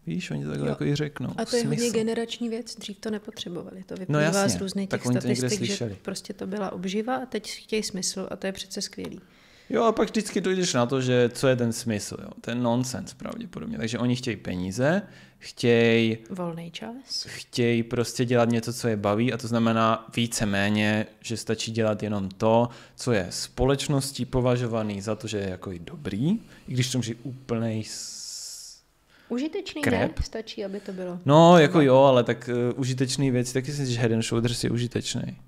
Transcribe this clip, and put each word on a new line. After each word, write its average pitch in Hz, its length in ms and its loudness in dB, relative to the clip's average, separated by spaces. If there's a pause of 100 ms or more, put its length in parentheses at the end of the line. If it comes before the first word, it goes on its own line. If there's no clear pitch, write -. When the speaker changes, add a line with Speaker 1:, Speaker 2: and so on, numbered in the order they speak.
Speaker 1:
Víš, 170 240 -6
oni 143 140 -4
to 147 60 -6
takhle 143 180 -4
Speaker 2:
Jo. - 40 0
Speaker 1:
jako 143 120 -4
i 147 120 2
řeknou. 143 400 -4
Speaker 2:
A 226 80 -2
to 247 120 -2
je 240 80 2
hodně 220 140 0
Speaker 1:
Smysl. 240 160 0
Speaker 2:
generační 233 540 -2
věc, 226 280 -8
dřív 208 240 -12
to 220 100 -6
nepotřebovali. 190 760 -10
To 170 80 -10
Speaker 1:
No 180 60 -10
Speaker 2:
vyplývá 151 220 0
Speaker 1:
jasně, 196 260 2
Speaker 2:
z 90 120 -2
různých 190 280 -4
Speaker 1:
tak 117 120 -2
Speaker 2:
těch - 60 -6
Speaker 1:
oni 123 140 2
to 123 80 -4
někde 123 80 2 (120)
Speaker 2:
statistik, 110 180 -2
že 101 100 -2
Speaker 1:
slyšeli. 104 260 -6
Speaker 2:
prostě - 300 -10
to 196 140 -10
byla 196 260 -6
obživa 208 440 -4
a 254 100 -6
teď - 260 -8
chtějí - 300 -6
smysl 185 480 -6
a - 60 -8
to 190 100 -8
je 190 60 -4
přece - 300 -8
skvělý. - 380 -10 (500)
Speaker 1:
Jo, 240 140 2
a 226 80 6
pak 220 160 2
vždycky 214 320 0
dojdeš 185 340 0
na 120 120 4
to, 131 140 0
že 123 340 4
co - 140 2
je 127 80 4
ten 117 160 0
smysl, 110 500 -4
jo? 98 60 -14 (120)
To - 100 -10
je 117 40 -4
nonsens 123 600 -2
pravděpodobně. - 640 -10
Takže 113 200 -4
oni 123 180 2
chtějí 120 200 -4
peníze, 98 640 0 (360)
chtějí 117 800 4 (120)
Speaker 2:
Volnej 170 400 -8
čas. - 560 -10
Speaker 1:
chtějí 117 560 0
prostě 117 420 -2
dělat 120 240 4
něco, 117 240 0
co 120 160 -4
je 110 80 0
baví, 104 360 2
a 117 40 -4
to 113 120 -8
znamená 113 580 2 (100)
víceméně, 107 880 2 (140)
že - 160 -6
stačí 113 360 -4
dělat 107 300 0
jenom 104 260 -2
to, 113 400 4 (280)
co - 160 0
je 95 180 2
společností 139 960 0
považovaný 120 760 0
za 107 140 -2
to, 107 140 -8
že 104 100 -2
je 98 120 -2
jako 92 220 -8
i 87 60 -8
dobrý, 101 520 -4 (380)
i - 40 -8
když 123 200 0
to 127 60 0
může 117 160 -4
být - 80 -16
úplnej 113 640 -4
s-, - 380 -12 (1040)
Speaker 2:
Užitečný, 254 540 -6
Speaker 1:
krep. - 360 0
Speaker 2:
ne? - 60 0
Stačí, 220 400 -10
aby 196 160 -8
to 202 120 -12
bylo 180 320 -8
Speaker 1:
No, 165 340 10
jako 147 200 8
Speaker 2:
třeba 156 40 8
Speaker 1:
jo, 131 140 8
ale 131 280 8
tak, 120 240 -2 (220)
eh, - 20 -2
užitečný 131 580 0
věc, 123 220 0
taky 135 200 -2
si 143 80 -4
myslíš, 127 160 0
že 117 60 -2
Head 113 100 4
and 113 100 2
Shoulders 117 420 0
je 120 60 2
užitečný? 120 640 -4 (120)